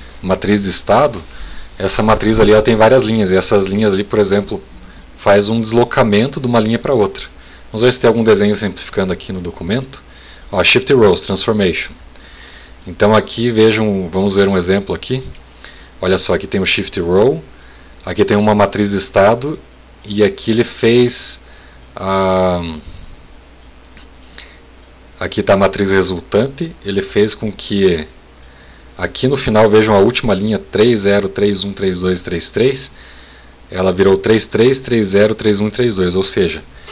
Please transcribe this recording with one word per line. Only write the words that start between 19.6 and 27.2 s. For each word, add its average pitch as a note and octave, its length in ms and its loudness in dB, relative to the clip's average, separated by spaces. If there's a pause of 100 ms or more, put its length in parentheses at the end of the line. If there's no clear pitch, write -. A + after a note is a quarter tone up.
e G#2 180 0
aqui - 280 -2
ele A2+ 120 2
fez A#2+ 760 0 (520)
a, F#2+ 680 0 (2500)
aqui F#2 240 -6
tá G2+ 100 4
a G2 40 4
matriz G2 340 0
resultante, G#2 840 0 (120)
ele G2 160 -4
fez G#2+ 340 0